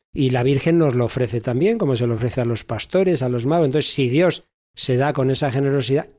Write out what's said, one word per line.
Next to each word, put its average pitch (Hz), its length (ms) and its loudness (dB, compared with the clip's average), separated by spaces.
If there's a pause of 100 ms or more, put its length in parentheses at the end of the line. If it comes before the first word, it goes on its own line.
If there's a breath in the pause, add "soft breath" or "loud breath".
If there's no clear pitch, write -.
(140)
y 131 160 0
la 123 120 0
Virgen 143 360 2
nos 147 160 2
lo 123 120 0
ofrece 117 360 -2
también, 170 360 0
como 139 180 0
se 120 100 0
lo 117 80 0
ofrece 117 280 -4
a - 40 0
los 117 180 -4
pastores, 170 580 -2
a 127 80 -2
los 120 160 -2
magos. 165 200 2
Entonces, 139 260 0
si 131 180 0
Dios 165 340 0 (300)
se - 240 -2
da 143 160 2
con 131 160 0
esa 135 200 0
generosidad, 135 560 0 (120)